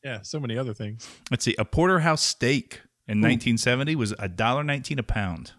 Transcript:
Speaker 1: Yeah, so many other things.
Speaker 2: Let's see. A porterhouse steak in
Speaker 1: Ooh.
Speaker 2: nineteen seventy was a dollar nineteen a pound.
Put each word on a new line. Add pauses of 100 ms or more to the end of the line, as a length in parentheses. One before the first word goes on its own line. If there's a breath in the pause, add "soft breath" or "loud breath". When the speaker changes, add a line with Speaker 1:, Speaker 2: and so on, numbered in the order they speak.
Speaker 1:
Yeah,
so
many
other
things. (240 loud breath)
Speaker 2:
Let's
see.
A
porterhouse
steak (260)
in
Speaker 1:
Ooh.
Speaker 2:
nineteen
seventy
was
a
dollar
nineteen
a
pound.